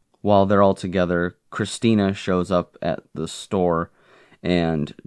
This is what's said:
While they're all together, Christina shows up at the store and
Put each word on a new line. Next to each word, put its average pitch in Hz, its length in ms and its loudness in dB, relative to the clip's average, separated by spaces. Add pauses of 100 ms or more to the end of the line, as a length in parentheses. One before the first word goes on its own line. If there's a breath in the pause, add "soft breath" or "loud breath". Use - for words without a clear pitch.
(220)
While 101 260 4
they're 101 160 4
all 98 100 4
together, 90 640 -2 (140)
Christina 104 640 0
shows 90 340 -2
up 90 320 -2
at - 220 -4 (100)
the 80 140 -6
store 87 640 -2 (500 soft breath)
and 82 540 0 (120)